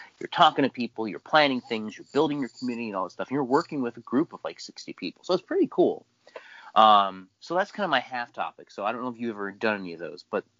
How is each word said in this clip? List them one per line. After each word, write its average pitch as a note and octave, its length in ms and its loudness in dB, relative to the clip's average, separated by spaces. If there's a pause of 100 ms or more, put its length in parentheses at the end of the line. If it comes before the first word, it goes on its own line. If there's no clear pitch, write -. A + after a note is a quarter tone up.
(200)
you're - 80 -10
talking D#3 360 4
to B2 60 2
people, A2+ 380 -6
you're - 120 -8
planning C#3 420 2
things, G#2+ 360 -8
you're - 160 -20
building D3 260 2
your B2 100 -6 (100)
community A#2 280 -6
and G2+ 80 -8
all F#2 100 -2
that F2 60 -10
stuff, - 180 -8
and C3 60 -4
you're C#3+ 80 0
working C#3 380 0
with A#2+ 160 -6
a A#2 40 -16
group C#3+ 320 -2
of, F#2+ 100 -16
like, E2 160 -10
sixty - 340 -16
people. - 300 -10
So F3 100 -2
it's F3 100 -2
pretty E4 240 0
cool. B2 380 0 (720)
Um, G2+ 540 6 (100)
so - 160 -8
that's G3 160 0
kinda G3+ 180 -4
my C3+ 100 2
half A#2+ 340 -8
topic. - 380 -10
So G2+ 140 -8
I G#2+ 60 0
don't A#2+ 120 -8
know B2+ 60 -6
if A#2 100 -10
you've A#2 160 -4
ever G2+ 160 -6
done G#2 300 0
any F2 120 -10
of E2 60 -12
those, E2 300 -10
but G2+ 160 -4 (140)